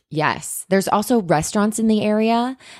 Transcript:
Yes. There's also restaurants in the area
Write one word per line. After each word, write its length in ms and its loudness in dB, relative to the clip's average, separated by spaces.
Yes. 580 -4
There's 180 2
also 360 0
restaurants 560 0
in 80 2
the 160 2
area 520 0